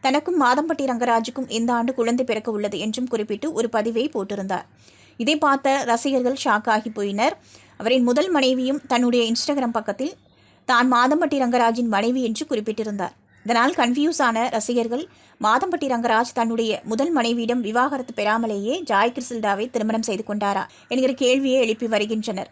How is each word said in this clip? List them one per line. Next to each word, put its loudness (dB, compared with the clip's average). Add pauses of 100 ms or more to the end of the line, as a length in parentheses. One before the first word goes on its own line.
தனக்கும் 0
மாதம்பட்டி 2
ரங்கராஜுக்கும் -2
இந்த 0
ஆண்டு -2
குழந்தை 2
பிறக்க -2
உள்ளது -4
என்றும் -4
குறிப்பிட்டு -4 (100)
ஒரு 0
பதிவை 0 (100)
போட்டிருந்தார். -6 (600)
இதை 2
பார்த்த 2 (160)
ரசிகர்கள் 0
ஷாக்காகி 0
போயினர். -2 (440)
அவரின் 2
முதல் 2
மனைவியும் 2 (120)
தன்னுடைய 4
Instagram -2
பக்கத்தில் -4 (560)
தான் 4
மாதம்பட்டி 2
ரங்கராஜின் 2
மனைவி 0
என்று -6
குறிப்பிட்டிருந்தார். -4 (300)
இதனால் 2
கன்ஃபியூஸ் 2
ஆன 0 (100)
ரசிகர்கள், -2 (440)
மாதம்பட்டி 0
ரங்கராஜ் 2
தன்னுடைய 0 (140)
முதல் 0
மனைவியிடம் 0
விவாகரத்து -2
பெறாமலேயே 0 (180)
ஜாய் 2
கிறிஸ்டல்டாவை -2
திருமணம் -2
செய்து -4
கொண்டாரா -2 (300)
என்கிற 2 (120)
கேள்வியை 4
எழுப்பி -2
வருகின்றனர். -2